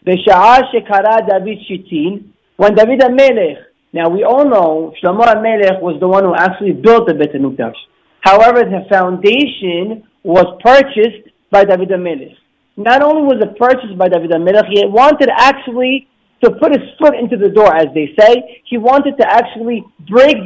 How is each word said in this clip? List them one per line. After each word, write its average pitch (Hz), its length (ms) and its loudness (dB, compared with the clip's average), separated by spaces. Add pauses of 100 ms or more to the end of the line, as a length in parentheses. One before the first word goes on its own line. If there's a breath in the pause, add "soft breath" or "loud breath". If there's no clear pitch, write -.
בשעה 185 520 4 (160)
שקרא 214 560 0
דוד 196 320 -4
שיטין, 180 600 -8 (420)
when 208 100 4
David 220 300 2
HaMelech 247 580 2 (380)
Now, 165 120 -2
we 185 140 -2
all 269 240 2
know 165 500 0
Shlomo 185 280 -2
HaMelech 214 560 0
was 175 180 -6
the 185 160 -2
one 196 80 2
who 180 120 -2
actually 185 380 -2 (120)
built 226 220 4
the 165 80 -2
Beit 147 180 -4
HaMikdash. 127 460 -6 (420)
However, 226 400 2
the 190 200 -6 (140)
foundation 190 1080 -4 (180)
was 175 240 0 (180)
purchased 240 640 2 (240)
by 202 160 2
David 185 240 -2
HaMelech. 170 460 -8 (540)
Not 262 120 2
only 302 220 0
was 269 220 0
it - 120 -10
purchased 240 400 -2
by 185 100 0
David 170 220 -2
HaMelech, 180 400 0
he 202 160 0
wanted 262 500 2
actually 254 720 -2 (360)
to 240 80 4 (100)
put 294 160 2
his - 80 -10 (140)
foot 302 180 2
into 226 200 -4
the 202 120 0
door, 202 240 4
as 160 220 0
they 151 240 -6
say. 240 500 2
He 240 80 -6
wanted 277 400 0
to 233 100 0
actually 226 560 -4 (240)
break 247 380 4